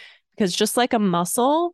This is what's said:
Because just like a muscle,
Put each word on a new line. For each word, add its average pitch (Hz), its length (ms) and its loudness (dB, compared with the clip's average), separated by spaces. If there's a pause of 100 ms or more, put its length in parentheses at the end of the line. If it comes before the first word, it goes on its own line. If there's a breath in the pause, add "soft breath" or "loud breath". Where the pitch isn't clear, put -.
(320 loud breath)
Because 185 240 -2
just - 220 -2
like 247 160 0
a 226 60 2
muscle, 240 760 0